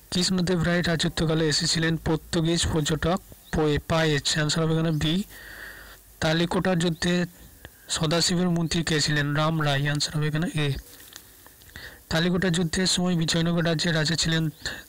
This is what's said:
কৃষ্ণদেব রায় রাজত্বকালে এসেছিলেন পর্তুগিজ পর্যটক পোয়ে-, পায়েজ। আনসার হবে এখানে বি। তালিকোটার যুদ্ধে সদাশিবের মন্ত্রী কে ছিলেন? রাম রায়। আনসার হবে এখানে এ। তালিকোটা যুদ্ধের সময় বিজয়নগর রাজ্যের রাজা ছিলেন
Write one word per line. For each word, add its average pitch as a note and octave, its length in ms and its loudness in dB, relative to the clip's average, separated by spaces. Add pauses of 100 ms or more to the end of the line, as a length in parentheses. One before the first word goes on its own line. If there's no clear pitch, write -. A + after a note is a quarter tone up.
(100)
কৃষ্ণদেব F3+ 520 0
রায় F3 200 2
রাজত্বকালে D#3+ 640 0
এসেছিলেন D#3+ 480 0
পর্তুগিজ D#3+ 760 0
পর্যটক E3 480 0 (320)
পোয়ে-, D3+ 360 2
পায়েজ। D#3+ 500 2
আনসার D3+ 260 0
হবে D#3+ 100 2
এখানে D#3+ 160 2
বি। D#3 320 0 (1000)
তালিকোটার E3+ 580 2
যুদ্ধে F3 480 0 (640)
সদাশিবের E3+ 600 0
মন্ত্রী E3+ 340 0
কে D#3 160 0
ছিলেন? D3 340 0
রাম D#3 300 2
রায়। C#3+ 260 0
আনসার D3 260 -2
হবে D3+ 120 0
এখানে D#3 260 -2
এ। D3 180 0 (1400)
তালিকোটা F3 420 0
যুদ্ধের F3+ 360 0
সময় F3+ 300 0
বিজয়নগর E3 500 0
রাজ্যের E3+ 280 0
রাজা D#3+ 200 0
ছিলেন D#3+ 340 0 (400)